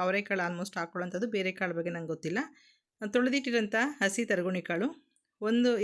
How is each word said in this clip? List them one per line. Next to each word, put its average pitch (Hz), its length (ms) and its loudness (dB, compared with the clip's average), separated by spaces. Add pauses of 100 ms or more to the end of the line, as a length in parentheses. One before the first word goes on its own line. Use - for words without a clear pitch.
ಅವರೆಕಾಳು 190 460 0
almost 175 300 -6
ಹಾಕ್ಕೊಳ್ಳೋಂಥದ್ದು. 180 580 -4
ಬೇರೆ 185 140 0
ಕಾಳು 185 280 -4
ಬಗ್ಗೆ 170 180 -2
ನಂಗೆ 165 180 -6
ಗೊತ್ತಿಲ್ಲ. 160 240 -2 (600)
ತೊಳೆದಿಟ್ಟಿರೋಂಥ 247 760 2 (280)
ಹಸಿ 196 220 2
ತರಗುಣಿ 185 360 0
ಕಾಳು, 180 280 0 (520)
ಒಂದು 233 280 4 (140)